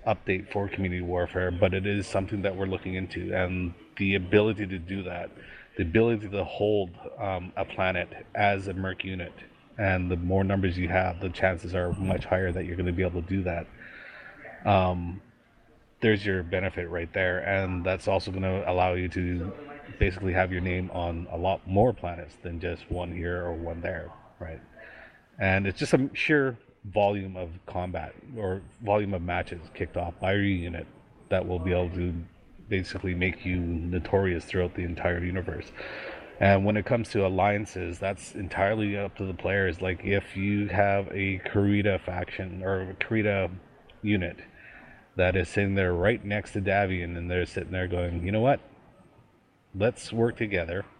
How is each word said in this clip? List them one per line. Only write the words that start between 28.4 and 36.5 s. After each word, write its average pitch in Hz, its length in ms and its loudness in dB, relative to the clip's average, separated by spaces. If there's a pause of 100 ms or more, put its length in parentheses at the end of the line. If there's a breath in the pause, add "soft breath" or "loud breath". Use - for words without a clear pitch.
volume 104 320 2
of 87 80 -2
matches 87 400 -2 (100)
kicked - 240 -6
off 87 240 -2
by 95 120 2
your 101 100 2
unit 87 440 -2 (440)
that 90 180 2
will 90 100 0
be 90 120 0
able 90 180 4
to 87 240 -2 (560)
basically 95 460 -2
make 90 320 0
you 90 120 0
notorious 87 840 0
throughout 90 300 0
the 92 80 -4
entire 87 420 0
universe. 90 480 -4 (680 loud breath)
And 98 260 8